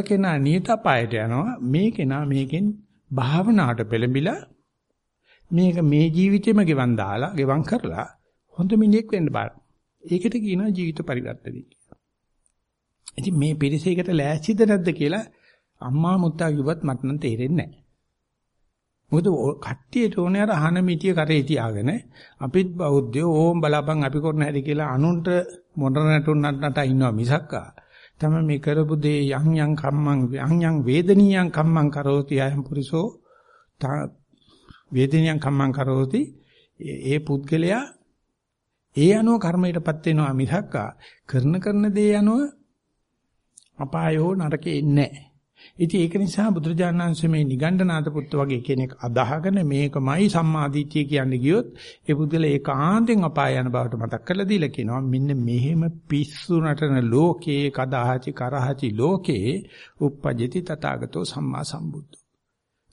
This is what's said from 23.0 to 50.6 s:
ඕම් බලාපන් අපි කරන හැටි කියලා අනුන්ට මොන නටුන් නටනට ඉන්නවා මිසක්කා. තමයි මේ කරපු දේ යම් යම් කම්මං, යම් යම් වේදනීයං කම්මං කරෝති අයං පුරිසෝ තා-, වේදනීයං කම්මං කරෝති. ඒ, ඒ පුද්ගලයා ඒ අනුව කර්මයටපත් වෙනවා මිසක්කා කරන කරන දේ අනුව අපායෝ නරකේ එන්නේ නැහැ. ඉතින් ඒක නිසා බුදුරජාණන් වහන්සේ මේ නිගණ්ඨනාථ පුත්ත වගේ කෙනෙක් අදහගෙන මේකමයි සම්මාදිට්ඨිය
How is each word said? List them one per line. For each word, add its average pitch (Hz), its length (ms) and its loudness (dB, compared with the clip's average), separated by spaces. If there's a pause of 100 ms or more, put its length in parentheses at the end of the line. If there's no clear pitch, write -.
ඕම් 165 260 4
බලාපන් 151 460 0
අපි 135 160 -2
කරන 156 220 0
හැටි 143 200 -2
කියලා 147 280 -2
අනුන්ට 165 380 0 (440)
මොන 135 200 -2
නටුන් 151 480 2
නටනට 143 420 -2
ඉන්නවා 131 300 2
මිසක්කා. 120 560 -2 (460)
තමයි 160 280 0
මේ 147 160 0
කරපු 151 380 0
දේ 147 320 0
යම් 139 260 0
යම් 151 200 2
කම්මං, 147 440 0 (220)
යම් 147 200 0
යම් 165 200 2
වේදනීයං 185 680 4
කම්මං 160 400 4
කරෝති 143 500 0
අයං 139 220 -2
පුරිසෝ 147 440 -4 (680)
තා-, 139 360 -6 (760)
වේදනීයං 151 540 2
කම්මං 135 320 0
කරෝති. 135 500 0 (580)
ඒ, 139 160 -10 (100)
ඒ 139 140 0
පුද්ගලයා 160 640 -2 (1120)
ඒ 160 160 6
අනුව 226 260 4
කර්මයටපත් 170 680 -2
වෙනවා 151 300 0
මිසක්කා 131 560 -2 (320)
කරන 131 340 0
කරන 208 340 0
දේ 208 240 2
අනුව 208 260 4 (1400)
අපායෝ 160 540 -2
නරකේ 156 460 -4
එන්නේ 143 160 2 (100)
නැහැ. - 260 -12 (420)
ඉතින් 175 280 0
ඒක 170 140 0
නිසා 202 360 0
බුදුරජාණන් 170 520 0
වහන්සේ 160 280 0
මේ 156 140 2
නිගණ්ඨනාථ 160 640 0
පුත්ත 151 220 -6
වගේ 139 280 0
කෙනෙක් 131 380 -2
අදහගෙන 151 640 0
මේකමයි 143 640 0
සම්මාදිට්ඨිය 151 760 0